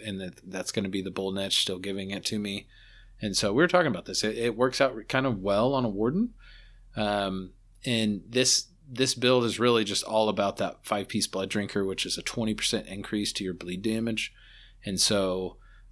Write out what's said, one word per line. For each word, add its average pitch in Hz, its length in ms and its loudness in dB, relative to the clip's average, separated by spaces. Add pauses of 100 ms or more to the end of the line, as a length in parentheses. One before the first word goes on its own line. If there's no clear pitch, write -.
and 98 160 -6
that, 90 240 -10
that's 92 280 -8
gonna 101 180 -2
be 95 100 -2
the 92 100 -4
Bull 95 220 -4
Netch 98 200 -4
still - 260 0
giving 95 320 -6
it 104 160 -6
to 110 120 -2
me. 101 280 -6 (560)
And 101 140 -2
so 104 160 2
we 131 100 4
were 175 60 2
talking 175 180 4
about 95 180 -2
this. - 180 -4
It, 110 140 0
it 117 200 0
works 127 260 2
out 123 260 0
kind 131 160 2
of 120 140 0
well 101 340 4
on 131 140 2
a - 20 2
Warden. 131 460 0 (640)
Um, 98 560 -2 (340)
and 110 420 0
this, 127 380 2 (240)
this 127 240 0
build 123 300 4
is 107 160 0
really 117 240 6
just 98 200 -2
all 110 240 4
about 101 300 2
that - 260 -4
five-piece 101 440 -2
Blood 95 200 -2
Drinker, 101 360 0
which 95 200 -2
is - 140 -4
a - 40 -8
twenty 110 320 -2
percent 107 340 -2
increase 104 460 -4
to 101 100 -4
your 92 100 -4
bleed 90 280 -8
damage. 113 520 -2 (500)
And 95 160 -2
so, 95 560 0 (360)